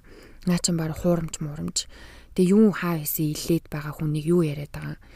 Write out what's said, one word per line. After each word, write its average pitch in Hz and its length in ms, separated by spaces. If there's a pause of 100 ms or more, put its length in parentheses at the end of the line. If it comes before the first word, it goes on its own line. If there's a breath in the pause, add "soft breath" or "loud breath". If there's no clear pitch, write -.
(480 loud breath)
Наа 175 140
чин 170 180
бараг 160 160
хуурамч 165 480
муурамч. 156 420 (460 loud breath)
Тэгээ 185 240
юун 214 160
хаа 175 240
хийсэн 151 400
илээд - 320
байгаа 147 240
хүнийг 151 320
юу 175 160
яриад 147 320
байгаа. 151 240 (200 soft breath)